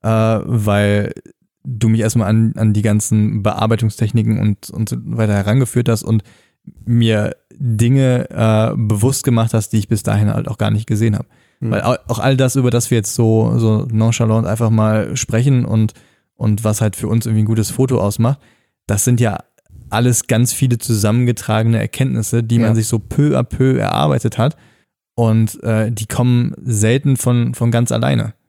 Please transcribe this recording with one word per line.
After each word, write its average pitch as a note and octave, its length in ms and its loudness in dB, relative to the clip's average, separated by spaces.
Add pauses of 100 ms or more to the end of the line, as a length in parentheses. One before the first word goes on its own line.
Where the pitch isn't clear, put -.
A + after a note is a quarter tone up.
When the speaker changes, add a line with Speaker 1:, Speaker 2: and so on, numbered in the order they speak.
Speaker 1:
äh, - 60 -2
weil G#2 1040 0 (520)
du A#2 240 -2
mich A2+ 120 2
erstmal A2 280 0
an, A2 280 2
an A2 160 2
die G#2 100 0
ganzen G#2+ 600 0
Bearbeitungstechniken A2 1000 0
und, G#2 300 -2
und A2 180 -6
so - 160 -6
weiter A2 300 -2
herangeführt A#2 540 0
hast A2+ 140 0
und G#2+ 200 0 (640)
mir A2+ 480 2 (240)
Dinge, B2 720 2
äh, A2 460 0
bewusst A2 480 0
gemacht A2+ 300 2
hast, A2 160 0
die A2 80 0
ich G2+ 100 -2
bis A2 140 -2
dahin G#2 300 0
halt A2 160 -4
auch G#2+ 100 -8
gar G#2 120 0
nicht G#2+ 160 -2
gesehen A2 320 0
hab. - 80 -8 (340)
Speaker 2:
Hm. A#2 100 -4
Speaker 1:
Weil G#2 120 -2
au-, B2 140 0 (120)
auch A#2 100 -4
all C3+ 180 0
das, C3 200 2
über B2 140 2
das A#2+ 200 -2
wir A#2+ 80 2
jetzt - 160 -4
so, A2+ 440 2
so A2 320 2
nonchalant A2 560 0
einfach A2+ 240 0
mal G#2+ 460 0
sprechen B2 480 0
und, A2 280 0 (440)
und A2 280 -2
was G#2+ 160 0
halt G#2+ 160 0
für - 120 -6
uns A2+ 180 0
irgendwie A2 160 0
ein G#2+ 40 2
gutes A2 240 0
Foto C3 300 0
ausmacht, A2 380 0 (480)
das G#2 180 -2
sind B2 160 2
ja A2 180 0 (520)
alles A#2+ 360 0
ganz - 260 0
viele B2 240 0
zusammengetragene A2+ 1000 0
Erkenntnisse, A#2+ 640 -2
die A#2 160 0
man A2+ 120 2
Speaker 2:
Ja. A2 40 4
Speaker 1:
sich A2 120 0
so A#2 120 -2
peu C#3+ 400 0
à B2 40 0
peu C3 360 0
erarbeitet - 580 -2
hat. B2 200 0 (580)
Und, A2 480 0
äh, A2 280 -2
die A2 160 -8
kommen A#2+ 560 0
selten B2+ 540 0
von, A#2+ 380 0
von A#2 160 -2
ganz A#2 200 0
alleine. A#2 440 -2 (140)